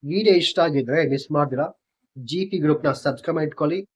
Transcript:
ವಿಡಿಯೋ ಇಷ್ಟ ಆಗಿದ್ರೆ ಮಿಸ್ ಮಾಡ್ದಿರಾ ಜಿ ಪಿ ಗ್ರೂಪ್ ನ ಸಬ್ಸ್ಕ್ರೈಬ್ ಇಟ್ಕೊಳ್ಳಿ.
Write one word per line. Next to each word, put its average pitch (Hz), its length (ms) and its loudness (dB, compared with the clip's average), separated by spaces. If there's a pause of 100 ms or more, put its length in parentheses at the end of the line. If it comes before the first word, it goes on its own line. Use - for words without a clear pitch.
ವಿಡಿಯೋ 190 400 2
ಇಷ್ಟ - 240 -2
ಆಗಿದ್ರೆ 143 320 0 (140)
ಮಿಸ್ 135 240 -4
ಮಾಡ್ದಿರಾ 143 300 0 (500)
ಜಿ 131 240 -6 (100)
ಪಿ 190 120 -2
ಗ್ರೂಪ್ 151 240 2
ನ 143 40 4 (140)
ಸಬ್ಸ್ಕ್ರೈಬ್ 160 420 -2
ಇಟ್ಕೊಳ್ಳಿ. 156 320 -2 (180)